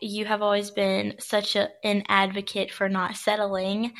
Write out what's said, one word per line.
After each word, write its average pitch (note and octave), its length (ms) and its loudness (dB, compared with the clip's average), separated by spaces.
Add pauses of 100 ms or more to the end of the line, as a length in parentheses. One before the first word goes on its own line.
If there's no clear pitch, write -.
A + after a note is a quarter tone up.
you G#3 240 -4
have G#3 160 0
always G3+ 300 2
been G3+ 480 2
such G#3 360 0
a, G3+ 140 2 (160)
an G3+ 220 2
advocate G3 640 0
for G3 180 0
not F#3+ 280 -2
settling. G#3 840 0